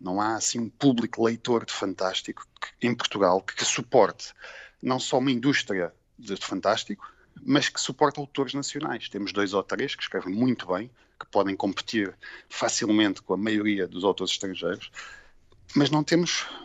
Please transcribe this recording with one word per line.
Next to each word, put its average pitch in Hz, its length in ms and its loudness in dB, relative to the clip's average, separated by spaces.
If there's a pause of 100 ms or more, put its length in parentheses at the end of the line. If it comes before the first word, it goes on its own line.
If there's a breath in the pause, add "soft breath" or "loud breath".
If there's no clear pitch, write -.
não 92 200 -2
há 110 140 0
assim 110 240 -4
um 113 100 -4
público 117 560 2
leitor 113 400 0
de - 80 -8
fantástico - 720 -4 (360)
que, 123 80 2
em 123 40 2
Portugal 98 480 2
que, - 140 -8
que - 100 -4
suporte - 680 2 (500 loud breath)
não 127 160 0
só 131 200 0
uma 135 120 2
indústria 113 640 0 (260)
de, 98 160 -8
de - 100 -8
fantástico, 101 640 -2 (340 loud breath)
mas 139 280 2
que - 120 -6
suporta 147 400 0
autores 139 320 -4
nacionais. 135 560 -6
Temos 101 240 -6
dois 101 220 0
ou 95 80 2
três 110 320 -4
que - 80 -12
escrevem 92 320 -4
muito 120 320 2
bem, 92 240 -2 (280 soft breath)
que - 120 -14
podem 98 240 2
competir 98 580 -2 (360 loud breath)
facilmente 107 720 2
com 95 120 -2
a - 20 2
maioria 104 500 0
dos 87 160 -8
autores 92 300 2
estrangeiros, 92 580 -4 (840 loud breath)
mas 143 140 6
não 151 120 2
temos, 165 420 2 (200 loud breath)